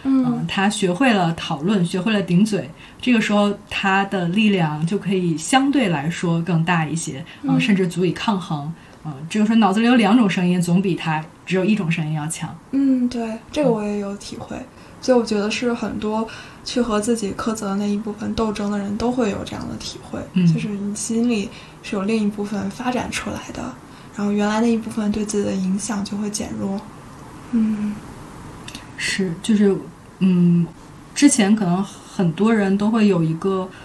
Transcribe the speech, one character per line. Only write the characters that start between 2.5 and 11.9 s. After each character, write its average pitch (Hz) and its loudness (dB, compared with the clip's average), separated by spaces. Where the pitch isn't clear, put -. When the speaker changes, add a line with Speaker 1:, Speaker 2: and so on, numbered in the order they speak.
Speaker 2:
这 254 0
个 226 6
时 214 0
候 208 4
他 196 0
的 190 -2
力 208 4
量 160 2
就 196 -2
可 196 -2
以 175 2
相 269 2
对 269 2
来 151 0
说 170 0
更 165 0
大 165 2
一 151 -4
些， 165 -8
嗯， 285 2
Speaker 1:
嗯。 - 4
Speaker 2:
甚 196 4
至 185 2
足 170 0
以 165 2
抗 196 -2
衡。 151 -6
嗯， 156 -10
这 - -4
个 214 4
时 220 2
候 226 4
脑 202 6
子 220 2
里 226 4
有 240 6
两 214 6
种 226 6
声 180 0
音， 180 4
总 175 4
比 185 0
他 156 -2
只 185 0
有 185 2
一 214 4
种 175 0